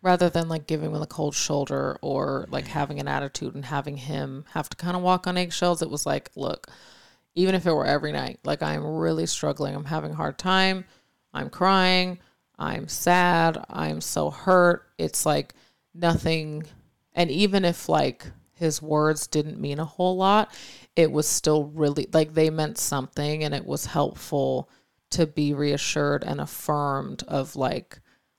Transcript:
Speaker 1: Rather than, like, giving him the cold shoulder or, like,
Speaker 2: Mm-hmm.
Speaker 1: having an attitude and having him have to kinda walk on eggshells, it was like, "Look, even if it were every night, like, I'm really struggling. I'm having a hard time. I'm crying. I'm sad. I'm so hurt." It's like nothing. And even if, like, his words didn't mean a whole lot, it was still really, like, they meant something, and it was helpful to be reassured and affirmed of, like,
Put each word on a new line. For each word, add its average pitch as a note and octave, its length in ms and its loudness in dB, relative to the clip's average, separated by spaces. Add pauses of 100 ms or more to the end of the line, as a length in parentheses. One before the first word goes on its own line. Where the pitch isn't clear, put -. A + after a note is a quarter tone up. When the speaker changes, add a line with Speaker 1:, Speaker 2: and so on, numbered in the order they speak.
Speaker 1:
Rather F3+ 280 2
than, E3 200 -2
like, D#3+ 180 -6
giving D#3 260 -2
him D3+ 60 -4
the D#3 80 -6
cold D3 280 -4
shoulder C#3 640 -2
or, C#3 480 -4
like, C#3 160 -4
Speaker 2:
Mm-hmm. C3+ 80 -12
Speaker 1:
having C#3+ 260 -4
an C#3+ 80 -6
attitude C#3 480 -6
and C#3 80 -10
having C#3+ 320 -6
him C#3 560 -8
have D3+ 180 -6
to - 60 -14
kinda F3+ 240 -4
walk F3+ 260 2
on F3+ 120 -2
eggshells, F3 440 0
it E3 80 -2
was - 160 -4
like, C#3+ 300 -4
"Look, - 320 -6 (640)
even F#3 220 2
if E3+ 100 -2
it E3+ 60 4
were D3 140 2
every D3 260 0
night, C#3 320 -6
like, D3 180 -2
I'm D3+ 240 -2
really D#3+ 400 0
struggling. D3 480 -2
I'm D3 120 -8
having D3+ 260 -4
a D#3 40 -8
hard D3+ 220 -4
time. F#3+ 460 2 (500)
I'm - 160 -8
crying. F#3 680 4 (400)
I'm - 300 -4
sad. F3 800 4
I'm D#3 320 -4
so D3+ 300 -2
hurt." F3 540 4 (120)
It's - 280 -2
like C#3+ 280 0 (400)
nothing. D#3+ 720 0 (480)
And E3+ 180 2
even F#3+ 320 4
if, E3+ 240 0
like, C#3+ 380 0 (260)
his D#3+ 300 -2
words D3+ 460 2
didn't D3+ 340 -2
mean C#3+ 180 -4
a D#3+ 60 -4
whole F#3 320 0
lot, G3 360 4 (440)
it D#3+ 120 6
was D3+ 180 2
still D3+ 400 2
really, D3+ 440 0
like, D#3 220 4
they D#3 160 4
meant D#3 280 -2
something, D3 680 -2
and D3 100 -2
it - 100 -6
was C#3 200 -4
helpful C#3 840 -2 (420)
to E3+ 160 2
be D3 260 0
reassured C#3+ 720 0
and C#3+ 180 -4
affirmed C#3+ 840 -4
of, C3+ 320 -4
like, - 460 -4 (380)